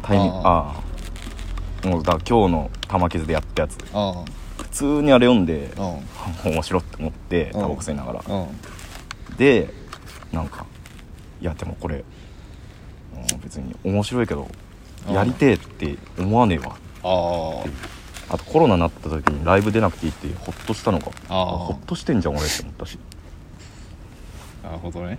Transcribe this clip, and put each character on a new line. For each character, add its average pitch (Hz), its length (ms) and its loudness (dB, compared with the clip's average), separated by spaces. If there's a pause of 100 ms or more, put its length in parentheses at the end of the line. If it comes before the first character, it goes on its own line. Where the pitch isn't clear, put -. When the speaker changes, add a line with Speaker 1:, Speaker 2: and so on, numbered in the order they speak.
Speaker 1:
タ 98 80 2
イ 101 60 6
ミ 98 60 6
ン - 40 4
グ、 92 80 -2
Speaker 2:
あ 90 40 -4
あ。 92 80 6
Speaker 1:
あ 76 260 4 (1080)
あ。 92 40 0
も 87 120 2
う 80 40 -4
だ 87 100 4
か 80 60 2
ら 85 80 -6
今 113 200 8
日 87 40 6
の 76 180 0 (180)
玉 90 220 4
傷 80 160 -2
で 78 80 0
や 78 60 2
っ 73 40 -4
た - 200 -2
や 78 40 0
つ。 - 120 -10 (120)
Speaker 2:
あ 101 200 0
あ。 87 120 -6 (380)
Speaker 1:
普 - 80 -10
通 147 320 2
に 147 100 8
あ 127 60 12
れ 123 80 10
読 123 140 10
ん 87 80 4
で、 73 300 -2
Speaker 2:
う 101 40 -6 (680)
ん。 - 40 2
Speaker 1:
<laughs> - 0 -
面 80 100 0
白 92 160 2
っ - 40 -4
て - 140 -12
思 80 120 -4
っ - 20 -8
て、 - 360 0
Speaker 2:
う - 20 -10
ん。 - 40 -12
Speaker 1:
タ 104 80 -2
バ 73 80 0
コ 73 60 -2
吸 - 160 -6
い 73 40 -2
な 69 80 -6
が 60 100 -8
ら。 - 140 -8
Speaker 2:
う 98 160 -2
ん。 71 60 -8 (880)
Speaker 1:
で、 127 360 6 (580)
な 80 100 -2
ん 73 60 -4
か、 - 200 -12 (760)
い - 40 -6
や、 78 100 -2
で - 100 -8
も - 140 -6
こ - 80 -6
れ、 80 160 -4 (1120)
う - 40 -12 (160)
ん、 - 40 -10
別 - 200 -10
に - 240 -8
面 101 200 2
白 123 180 0
い 110 60 2
け 87 80 -2
ど、 73 120 -8 (600)
Speaker 2:
う 101 40 -2
ん。 - 20 2
Speaker 1:
や 98 100 4
り 120 80 4
て 139 200 6
え - 20 8
っ 90 40 4
て - 400 -6 (220)
思 104 200 4
わ 123 60 8
ね 90 100 4
え 76 40 -2
わ。 - 160 -8 (280)
Speaker 2:
あ 85 600 2 (680)
あ。 - 60 -2
Speaker 1:
あ - 20 0
と - 80 -4
コ - 140 4
ロ 165 80 10
ナ 101 80 8
に 85 60 4
な 82 60 4
っ - 40 0
た - 180 -10
時 78 200 2
に 73 160 0
ラ 90 120 6
イ 101 40 6
ブ 107 100 2
出 113 100 4
な 98 80 4
く - 80 -6
て - 80 -6
い 80 40 2
い - 20 -4
っ - 40 -8
て - 120 -10 (120)
ほ - 120 -10
っ - 40 -10 (100)
と 117 80 -2
し - 100 -6
た 113 80 2
の 82 80 2
が、 - 80 -6 (220)
Speaker 2:
あ 95 60 -2
あ。 92 60 2
Speaker 1:
あ、 92 40 2
ほ 90 280 -4
っ - 120 -6
と - 100 -4
し - 80 -10
て 160 100 0
ん 101 80 4
じ 85 60 0
ゃ 73 40 0
ん 71 40 -4
俺 73 100 -2
っ - 0 -
て - 160 -2
思 - 100 -10
っ - 40 -14
た - 100 -10
し。 - 140 -14 (1600)
Speaker 2:
な 82 80 -10
る 82 60 -8
ほ 85 140 -8
ど 85 100 -8
ね。 90 180 -6